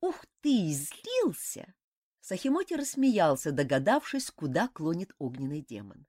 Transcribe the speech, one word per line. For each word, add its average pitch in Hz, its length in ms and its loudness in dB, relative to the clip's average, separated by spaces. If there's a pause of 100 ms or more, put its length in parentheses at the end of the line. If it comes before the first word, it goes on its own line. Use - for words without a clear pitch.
Ух 349 240 -2 (160)
ты, 214 320 4
злился!» 311 1000 -4 (480)
Сахимоти 285 540 -2
рассмеялся, 214 760 2
догадавшись, 143 800 0
куда 160 360 -2
клонит 165 500 -4
огненный 135 440 -6
демон. 101 480 -14